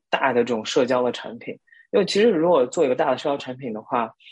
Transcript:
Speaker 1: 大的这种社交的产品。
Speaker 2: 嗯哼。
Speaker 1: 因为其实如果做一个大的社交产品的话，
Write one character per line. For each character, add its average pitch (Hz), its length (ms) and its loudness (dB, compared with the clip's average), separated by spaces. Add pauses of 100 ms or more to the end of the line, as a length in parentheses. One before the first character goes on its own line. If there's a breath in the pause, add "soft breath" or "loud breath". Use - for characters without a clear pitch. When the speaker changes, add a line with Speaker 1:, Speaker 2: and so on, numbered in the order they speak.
Speaker 1:
大 135 240 0
的 120 100 4
这 120 120 -2
种 110 100 -4
社 131 220 2
交 127 160 2
的 120 100 0
产 113 260 -10
品。 - 140 -12
Speaker 2:
嗯 - 60 -16
哼。 - 20 -20 (320 soft breath)
Speaker 1:
因 202 80 2
为 185 60 2
其 196 140 0
实 233 100 6
如 170 180 2
果 147 180 4
做 156 180 0
一 135 40 2
个 127 60 2
大 147 160 0
的 127 80 0
社 156 100 -6
交 143 80 0
产 131 220 -10
品 135 120 -10
的 107 120 -10
话， 117 280 -4 (220 loud breath)